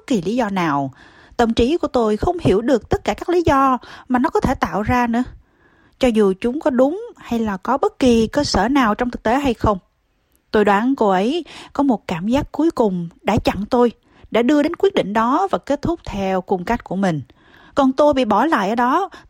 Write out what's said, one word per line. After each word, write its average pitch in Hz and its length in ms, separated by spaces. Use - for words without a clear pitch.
kỳ 220 140
lý 190 140
do 233 140
nào. 147 420
Tâm 233 160
trí 254 240
của - 100
tôi 214 300
không 359 240
hiểu 214 200
được 240 280
tất 392 140
cả 208 100
các - 160
lý 349 160
do 269 320
mà 247 120
nó 277 100
có 415 100
thể 269 160
tạo 185 260
ra 247 260
nữa, 233 160
cho 262 80
dù 214 340
chúng 247 180
có 311 100
đúng 285 360
hay 233 220
là 214 180
có 262 200
bất 415 220
kỳ 226 280
cơ 285 160
sở 208 240
nào 247 280
trong 247 160
thực - 120
tế 240 160
hay 277 140
không. 214 240
Tôi 214 140
đoán 220 300
cô 214 140
ấy 233 360
có 285 100
một 262 240
cảm 175 200
giác 269 240
cuối 320 200
cùng 185 380
đã 208 220
chặn 202 260
tôi, 240 220
đã 220 100
đưa 294 220
đến 330 120
quyết 392 200
định 190 180
đó 254 380
và 185 60
kết 285 240
thúc 339 240
theo 190 360
cung 180 240
cách 233 180
của - 120
mình. 180 260
Còn 262 120
tôi 294 200
bị 254 120
bỏ 208 200
lại 233 240
ở 233 60
đó, 277 340